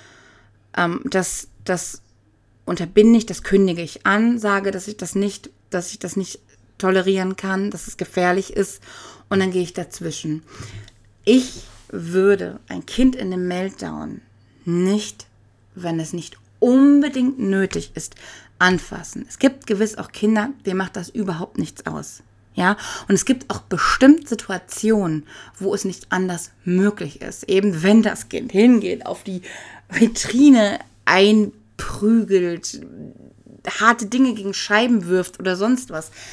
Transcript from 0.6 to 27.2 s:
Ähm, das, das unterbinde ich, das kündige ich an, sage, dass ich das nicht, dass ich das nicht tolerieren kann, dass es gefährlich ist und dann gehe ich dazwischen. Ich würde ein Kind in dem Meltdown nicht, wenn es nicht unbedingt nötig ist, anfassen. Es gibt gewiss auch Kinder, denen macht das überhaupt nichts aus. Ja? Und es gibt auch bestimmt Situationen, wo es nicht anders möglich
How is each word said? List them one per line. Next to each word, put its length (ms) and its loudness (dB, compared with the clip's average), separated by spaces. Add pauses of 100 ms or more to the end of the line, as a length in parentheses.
Ähm, 280 0
das, 440 -4 (160)
das 380 -6 (640)
unterbinde 520 4
ich, 80 -2
das 160 -12
kündige 400 2
ich 220 -12
an, 340 2
sage, 320 -2
dass 180 -8
ich 80 -12
das 180 -10
nicht, 360 -4 (200)
dass 220 -6
ich 60 -16
das 180 -10
nicht 240 -8 (380)
tolerieren 580 0
kann, 340 -4
dass 160 -12
es 100 -14
gefährlich 560 -2
ist 300 -4 (460)
und 120 0
dann 100 0
gehe 120 -2
ich 120 -8
dazwischen. 680 -8 (840)
Ich 380 2 (260)
würde 800 0
ein 180 -8
Kind 300 2
in 140 -6
dem 180 -4
Meltdown 720 -8 (440)
nicht, 600 -2 (480)
wenn 260 -6
es 120 -8
nicht 240 -12 (220)
unbedingt 800 4
nötig 560 -2
ist, 220 -12 (440)
anfassen. 680 -2
Es 100 -20
gibt 280 0
gewiss 320 -2
auch 140 -14
Kinder, 380 0 (140)
denen 120 -4
macht 200 -6
das 120 -10
überhaupt 500 -8
nichts 280 -8
aus. 360 -12 (320)
Ja? 220 2 (320)
Und 60 4
es 100 2
gibt 260 -2
auch 120 -10
bestimmt 680 4
Situationen, 960 -2 (320)
wo 160 -2
es 100 -4
nicht 260 -8
anders 420 -4 (120)
möglich 580 -2